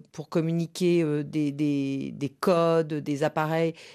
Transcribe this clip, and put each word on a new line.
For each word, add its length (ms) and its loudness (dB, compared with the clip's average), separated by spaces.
pour 160 -12
communiquer, 760 0
euh, 200 0
des, 280 -2
des, 600 -2
des 180 -6
codes, 680 2
des 280 -2
appareils, 520 0